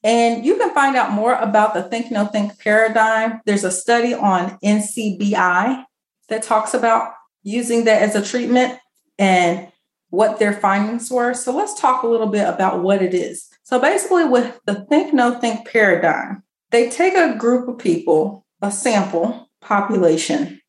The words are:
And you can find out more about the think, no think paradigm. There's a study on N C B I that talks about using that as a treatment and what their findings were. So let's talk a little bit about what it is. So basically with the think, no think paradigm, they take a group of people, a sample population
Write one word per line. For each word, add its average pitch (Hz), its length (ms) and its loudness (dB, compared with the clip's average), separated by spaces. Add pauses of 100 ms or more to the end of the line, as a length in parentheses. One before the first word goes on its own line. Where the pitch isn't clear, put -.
And 233 400 2
you 320 140 2
can 415 160 -2
find 277 220 2
out 240 160 0
more 214 240 0
about 214 400 2
the 180 80 -4
think, 233 260 -8
no 208 160 0
think 202 320 -4
paradigm. 220 880 0
There's 202 180 0
a 185 60 -2
study 240 460 0
on 190 480 0
N 208 180 2
C 208 340 -6
B 202 200 -2
I 185 500 0 (420)
that 220 140 -4
talks 220 320 0
about 226 380 0 (320)
using 233 400 -2
that 214 180 4
as 208 140 0
a 208 100 -2
treatment 247 540 0 (400)
and 185 480 2 (420)
what 214 300 0
their 208 140 2
findings 208 580 -2
were. 247 240 0
So 254 200 -6
let's 415 240 -4
talk 254 220 0
a 233 60 -4
little 226 180 0
bit 202 240 -2
about 185 320 -2
what 190 220 2
it 180 100 -2
is. - 340 -6 (140)
So 254 180 -2
basically 349 460 2
with 247 400 0
the 202 200 -6
think, 320 280 0
no 240 260 2
think 220 300 -6
paradigm, 180 720 0 (300)
they 233 180 4
take 370 240 0
a 320 240 2
group 247 320 0
of 240 80 -10
people, 165 680 0 (120)
a 202 120 -2
sample 202 800 -2 (100)
population 175 1080 0